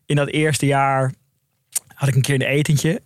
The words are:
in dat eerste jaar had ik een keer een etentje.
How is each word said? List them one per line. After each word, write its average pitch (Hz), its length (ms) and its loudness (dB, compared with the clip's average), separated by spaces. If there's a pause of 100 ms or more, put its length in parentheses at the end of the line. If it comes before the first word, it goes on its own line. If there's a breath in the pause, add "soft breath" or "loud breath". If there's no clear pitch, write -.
in 147 100 0
dat 143 120 0
eerste 151 380 0
jaar 135 460 0 (840)
had 139 140 -2
ik 131 60 -2
een 135 80 4
keer 143 120 0
een 135 80 0
etentje. 147 640 0